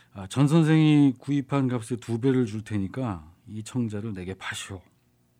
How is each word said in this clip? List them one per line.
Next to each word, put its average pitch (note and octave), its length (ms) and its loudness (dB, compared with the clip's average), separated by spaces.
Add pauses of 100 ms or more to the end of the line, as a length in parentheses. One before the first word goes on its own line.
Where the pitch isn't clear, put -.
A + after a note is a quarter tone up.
(140)
아, G2 140 -14
"전 C3+ 220 2
선생이 D3+ 680 6
구입한 C#3 520 -2
값의 A#2+ 320 -4
두 A#2 180 -4
배를 B2+ 260 2
줄 G#2+ 200 -6
테니까 G2 600 -6 (220)
이 A2 160 -12
청자를 A2 500 -6
내게 F#2 200 -8
파시오." - 480 -12 (580)